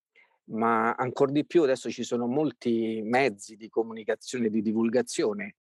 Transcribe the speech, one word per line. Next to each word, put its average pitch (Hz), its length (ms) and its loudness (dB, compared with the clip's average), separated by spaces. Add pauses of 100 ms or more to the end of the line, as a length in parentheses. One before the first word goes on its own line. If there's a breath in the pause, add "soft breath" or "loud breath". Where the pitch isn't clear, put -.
(520 soft breath)
ma 113 420 2
ancor 131 380 0
di 147 140 0
più 175 180 4
adesso 131 260 2
ci 120 140 -6
sono 120 240 -2
molti 117 760 -2
mezzi 110 520 0
di 104 140 -16
comunicazione 113 800 -2
e - 20 2
di 107 120 0
divulgazione. 110 1040 0